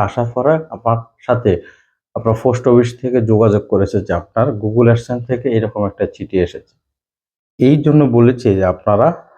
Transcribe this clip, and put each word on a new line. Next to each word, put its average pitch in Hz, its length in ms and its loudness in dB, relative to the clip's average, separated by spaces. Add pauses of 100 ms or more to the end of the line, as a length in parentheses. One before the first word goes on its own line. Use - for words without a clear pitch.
আসার 120 260 -6
পরে 135 200 0 (220)
আমার 117 220 -2 (280)
সাথে 117 260 0 (640)
আপনার 113 280 -2
পোস্ট 123 240 0
অফিস 120 220 4 (120)
থেকে 127 160 -2 (140)
যোগাযোগ 107 400 2
করেছে 98 260 -2 (100)
যে - 60 -6
আপনার 110 340 -4 (160)
Google 113 300 2
AdSense 120 360 -4
থেকে 123 180 -4 (100)
এরকম 107 320 -4
একটা 101 160 -4 (100)
চিঠি 98 220 -8 (100)
এসেছে। - 260 -18 (840)
এই 131 160 4 (100)
জন্য 151 160 4 (160)
বলেছি 120 300 2 (120)
যে 92 60 0
আপনারা 104 420 0 (300)